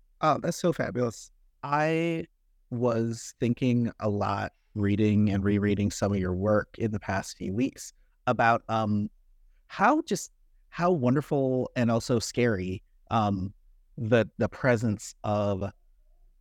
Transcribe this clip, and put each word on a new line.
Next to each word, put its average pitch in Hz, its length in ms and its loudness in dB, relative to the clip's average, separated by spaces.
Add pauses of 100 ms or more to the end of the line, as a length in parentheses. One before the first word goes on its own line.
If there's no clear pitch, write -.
(220)
Oh, 156 200 2
that's - 160 -4
so 170 160 0
fabulous. 120 580 -4 (320)
I 165 640 0 (460)
was 117 680 -2
thinking 120 600 2
a 107 100 0
lot, 101 440 -2 (220)
reading 104 540 4
and 95 140 0
rereading 101 480 2
some 101 220 -2
of 98 60 0
your 92 140 -2
work 101 440 0
in 110 140 -2
the 104 80 -6
past - 380 -6
few - 160 -6
weeks - 400 -4 (340)
about, 117 420 2
um, 107 400 0 (580)
how 277 360 2
just, - 280 -6 (380)
how 175 220 0
wonderful 135 840 0
and 117 160 2
also 117 280 0
scary, 98 640 -2 (280)
um, 101 420 0 (440)
the, 113 400 2
the 107 120 0
presence 117 760 0
of, 104 400 0 (760)